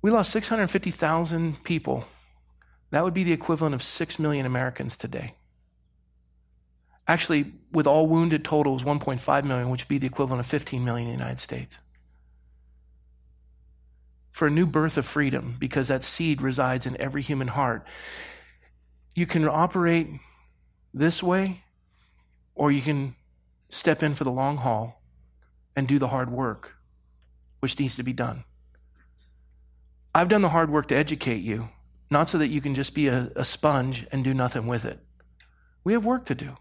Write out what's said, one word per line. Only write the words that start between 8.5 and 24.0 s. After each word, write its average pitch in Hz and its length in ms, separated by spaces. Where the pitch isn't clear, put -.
is 127 80
one 147 140
point 127 220
five 139 240
million, 127 260
which 127 120
would - 60
be 143 100
the 131 100
equivalent 127 320
of 120 60
fifteen 135 380
million 120 240
in 120 80
the 127 60
United 127 180
States. - 380
For 156 160
a - 20
new 165 160
birth 156 300
of 143 100
freedom, 127 540
because 131 280
that 131 140
seed 151 400
resides 127 440
in 127 140
every 139 220
human 135 260
heart. 120 380
You 170 120
can 156 200
operate 170 600
this 160 280
way, 185 420
or 147 180
you 139 80
can 139 340
step - 340